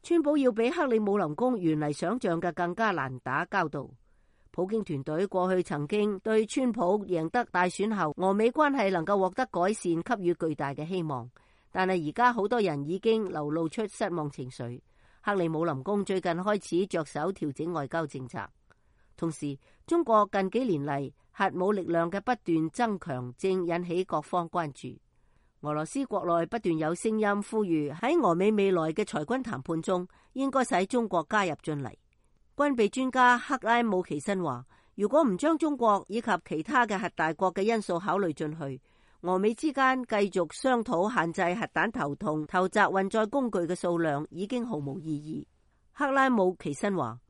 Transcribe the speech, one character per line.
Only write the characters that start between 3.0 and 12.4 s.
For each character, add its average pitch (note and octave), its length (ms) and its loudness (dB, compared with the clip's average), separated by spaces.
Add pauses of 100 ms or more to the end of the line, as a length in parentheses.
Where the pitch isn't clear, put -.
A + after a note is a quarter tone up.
打 C#3 240 -2
交 F3+ 240 0
道。 C#3+ 200 -8 (640)
普 F3+ 160 -2
京 G#3+ 160 -2
團 D3+ 220 -4
隊 D#3 240 -2
過 F#3 260 2
去 F#3 80 2
曾 D3 240 -4
經 G#3 320 0
對 A3 260 2
川 B3 280 0
普 G3+ 340 0
贏 E3 240 -2
得 A#3+ 220 0
大 F3+ 140 4
選 G3 280 0
後 E3 220 0
俄 F#3+ 180 2
美 A3 160 4
關 D4 220 4
係 A#3 180 2
能 E3+ 160 0
夠 G3+ 100 2
獲 F#3+ 140 4
得 B3+ 160 -2
改 F#3 260 2
善 E3+ 300 -2
給 G#3 220 -2
予 F3 100 2
巨 D#3+ 220 -2
大 C#3+ 180 -4
嘅 D3 140 -8
希 F3+ 160 -2
望， B2 260 -6 (400)
但 F#3 160 0
係 F3+ 220 0
而 D3+ 40 -4
家 A#3+ 200 4
好 G3+ 160 0